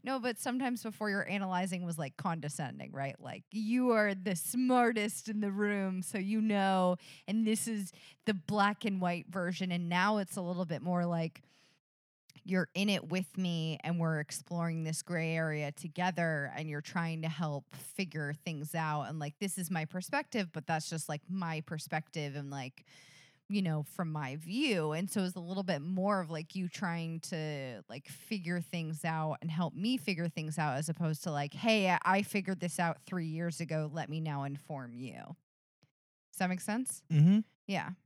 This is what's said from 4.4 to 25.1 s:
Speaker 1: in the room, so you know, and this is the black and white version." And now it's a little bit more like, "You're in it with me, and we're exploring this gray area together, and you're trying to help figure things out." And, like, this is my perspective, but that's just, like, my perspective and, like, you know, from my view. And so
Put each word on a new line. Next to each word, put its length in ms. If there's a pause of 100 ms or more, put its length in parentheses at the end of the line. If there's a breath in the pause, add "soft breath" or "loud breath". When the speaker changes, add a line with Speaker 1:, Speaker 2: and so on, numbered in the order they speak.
Speaker 1:
in 140
the 100
room, 520
so 160
you 220
know, 560 (300 loud breath)
and 180
this 220
is 240 (340 loud breath)
the 100
black 500
and 160
white 260
version." 440
And 180
now 280
it's 200
a 60
little 220
bit 180
more 240
like, 340 (1040 soft breath)
"You're 280
in 140
it 200
with 300
me, 440
and 160
we're 200
exploring 640
this 180
gray 340
area 360
together, 840
and 140
you're 120
trying 420
to 40
help 380 (100)
figure 580 (120)
things 300
out." 340
And, 80
like, 220
this 180
is 140
my 140
perspective, 680
but 140
that's 200
just, 220
like, 180
my 340
perspective 760
and, 160
like, 340 (640 loud breath)
you 140
know, 200 (120)
from 160
my 240
view. 560
And 180
so 140